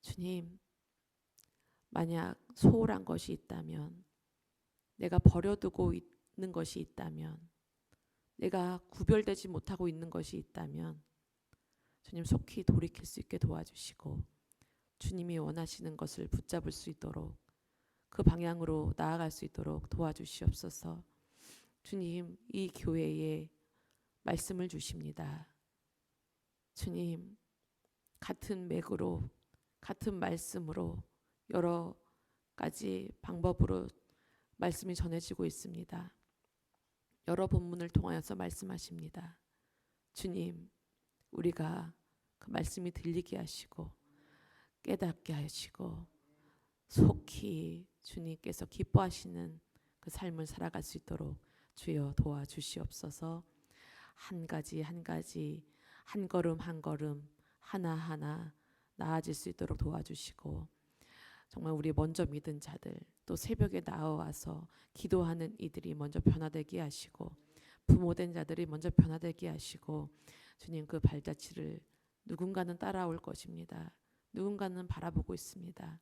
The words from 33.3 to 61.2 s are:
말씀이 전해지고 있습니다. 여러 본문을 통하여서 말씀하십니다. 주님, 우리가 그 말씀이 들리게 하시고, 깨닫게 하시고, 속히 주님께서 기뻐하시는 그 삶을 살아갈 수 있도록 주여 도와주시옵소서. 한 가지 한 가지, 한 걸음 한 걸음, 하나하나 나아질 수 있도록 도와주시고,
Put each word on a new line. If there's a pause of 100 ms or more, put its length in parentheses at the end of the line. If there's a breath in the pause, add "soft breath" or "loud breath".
말씀이
전해지고
있습니다. (1160)
여러
본문을
통하여서
말씀하십니다. (760)
주님, (640)
우리가 (440)
그
말씀이
들리게
하시고, (920 soft breath)
깨닫게
하시고, (840 soft breath)
속히 (140)
주님께서
기뻐하시는 (440 soft breath)
그
삶을
살아갈
수
있도록 (400 soft breath)
주여
도와주시옵소서. (720 loud breath)
한
가지
한
가지, (420 loud breath)
한
걸음
한
걸음, (300 soft breath)
하나하나 (420 soft breath)
나아질
수
있도록
도와주시고, (800 loud breath)